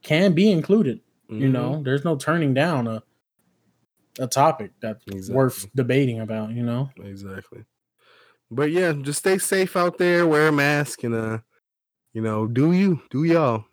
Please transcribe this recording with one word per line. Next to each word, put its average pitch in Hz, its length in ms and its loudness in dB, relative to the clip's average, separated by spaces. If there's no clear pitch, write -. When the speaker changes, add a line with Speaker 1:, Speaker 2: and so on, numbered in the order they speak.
Speaker 1:
can 175 300 2
be 196 180 6
included, 170 500 2
you 110 80 -8
Speaker 2:
Mm-hmm. 131 60 4
Speaker 1:
know? 127 300 -2
There's 135 220 -2
no 165 120 0
turning 151 360 0
down 139 340 0
a, 110 160 -6
a 131 80 -4
topic 131 520 0
that's 110 280 -10
Speaker 2:
Exactly. 98 280 -8
Speaker 1:
worth 131 400 0
debating 127 440 0
about, 110 320 -6
you 120 120 -6
know? 120 340 -4
Speaker 2:
Exactly. 98 680 -16
But 147 200 -2
yeah, 175 220 0
just 143 260 -6
stay 190 180 2
safe 185 380 -2
out 175 220 0
there, 175 300 2
wear 156 220 4
a - 20 2
mask, 147 520 0
and, 117 120 -2
uh, 110 240 -4
you 113 80 -6
know, 110 260 -2
do 131 260 2
you, 185 360 2
do 135 140 -2
y'all. 151 500 2